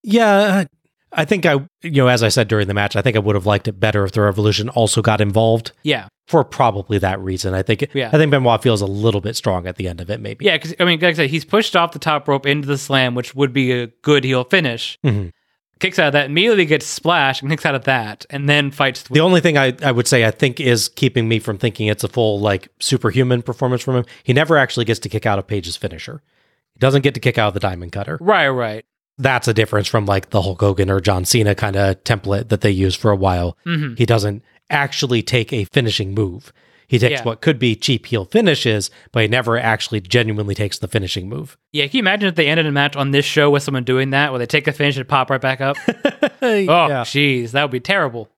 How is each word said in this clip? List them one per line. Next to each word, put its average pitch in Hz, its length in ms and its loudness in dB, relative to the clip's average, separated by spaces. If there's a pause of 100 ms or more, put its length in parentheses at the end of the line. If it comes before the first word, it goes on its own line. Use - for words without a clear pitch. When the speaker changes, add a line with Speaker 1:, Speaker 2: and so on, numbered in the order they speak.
Speaker 1:
Yeah, 202 600 4 (500)
I 156 100 2
think 180 200 0
I, 156 80 4 (280)
you 170 100 -8 (120)
know, 123 40 6
as 120 160 4
I 110 60 4
said 110 200 2
during 104 180 2
the 98 60 -4
match, 101 220 0
I 101 60 0
think 110 140 0
I 110 40 4
would 104 160 0
have 92 100 -2
liked 101 220 2
it 95 120 -8
better 104 240 2
if 95 100 -2
the 110 80 0
Revolution 104 480 2
also 113 320 2
got 107 200 2
involved. 113 500 2 (120)
Speaker 2:
Yeah. 120 240 -2 (200)
Speaker 1:
For 156 160 4
probably 104 560 0
that 95 200 -2
reason. 92 340 -4
I 92 80 0
think, 117 320 0
Speaker 2:
Yeah. 127 180 -2
Speaker 1:
I 156 60 2
think 151 140 2
Benoit 123 320 2
feels 110 180 2
a 101 60 -2
little 101 340 0
bit 107 140 -8
strong 92 320 -4
at 90 100 -10
the 95 100 -6
end 87 140 -8
of 85 80 -12
it, 107 100 -6
maybe. 104 260 -12
Speaker 2:
Yeah, 170 120 2
'cause, 160 220 -10
I 175 60 -2
mean, 170 140 0
like 175 140 2
I - 0 -
said, 147 160 0
he's 151 160 -4
pushed 214 300 0
off 170 180 2
the 147 60 -14
top 151 280 -4
rope 139 180 -2
into 143 220 -2
the 139 100 -2
slam, 131 380 0
which 123 200 -6
would 135 180 0
be 127 180 0
a 123 160 -2
good 139 360 0
heel 131 200 0
finish. 131 640 -2
Speaker 1:
Mm-hmm. 101 220 0 (520)
Speaker 2:
Kicks 185 200 -2
out 156 80 4
of 139 60 0
that, 143 140 2
immediately 185 380 2
gets 147 200 0
splashed, 147 560 0
and 139 100 -4
kicks 160 140 -4
out 143 100 0
of 123 80 -6
that, 113 460 -4
and 139 180 -4
then 143 240 2
fights 135 320 -2
Speaker 1:
The 147 160 0
only 175 220 4
thing 160 160 2
I, 131 160 2 (100)
I 139 80 2
would 120 160 0
say 120 160 4
I 110 80 4
think 127 300 -2
is 120 260 2
keeping 123 400 0
me 113 120 0
from 101 180 -6
thinking 110 300 -2
it's 107 180 -2
a - 20 -6
full, 107 320 0
like, 101 300 0 (100)
superhuman 123 640 0
performance 127 420 -4
from 127 140 -2
him, 120 80 -2 (180)
he - 100 -2
never 151 240 4
actually 123 280 0
gets 110 160 0
to - 80 -10
kick 110 160 -6
out 101 140 0
of 95 60 -8
Page's 87 300 -6
finisher. 82 460 -12 (520)
He - 60 -20
doesn't 135 220 4
get 139 140 2
to 120 40 -6
kick - 180 0
out 107 120 2
of 90 40 -4
the 98 60 -4
Diamond 87 320 -6
Cutter. 98 300 -8
Speaker 2:
Right, 175 260 2
right. 113 380 -4 (320)
Speaker 1:
That's 131 320 0
a 110 40 0
difference 104 360 0
from, 107 160 0
like, 98 240 -2
the 101 140 0
Hulk 92 180 -4
Hogan 98 280 2
or 98 120 0
John 92 240 0
Cena 104 280 0
kinda 98 420 0 (100)
template 101 440 -2
that 104 120 0
they 107 100 2
used 95 300 0
for 110 100 2
a 101 60 2
while. 90 480 -2
Speaker 2:
Mm-hmm. 151 320 -4
Speaker 1:
He 120 80 2
doesn't 104 360 0 (280)
actually 135 520 -2
take 117 300 -2
a 110 140 -2
finishing 110 480 -2
move. 101 400 -4 (340)
He 123 120 2
takes 123 220 2
Speaker 2:
Yeah. - 40 -10
Speaker 1:
what 117 160 -4
could 143 180 0
be 117 160 2
cheap 120 320 -2
heel 101 180 -2
finishes, 135 640 0 (220)
but 113 100 0
he 107 60 2
never 117 300 0
actually 113 440 -2
genuinely 104 540 0
takes 104 240 -4
the - 80 -6
finishing 95 420 -4
move. 139 280 -12 (140)
Speaker 2:
Yeah, 147 160 0
can 262 100 -2
you - 20 2
imagine 202 300 0
if 165 60 -4
they 160 120 2
ended 160 180 2
a 147 60 -2
match 143 240 0
on 139 160 -2
this 139 140 2
show 147 260 4
with 143 120 2
someone 131 200 -4
doing 131 280 0
that, 139 200 0
where 127 80 -6
they 120 60 -4
take 147 220 0
a 147 60 0
finish 143 240 0
and 131 100 -8
pop 131 220 0
right 131 120 0
back 131 200 -2
up? 139 200 -2
Speaker 1:
<laughs> - 60 -4 (540)
Speaker 2:
Oh, 190 460 2
Speaker 1:
Yeah. 135 160 -2
Speaker 2:
jeez, 131 480 0
that 139 120 0
would 135 80 -4
be 127 80 -4
terrible. 127 580 -2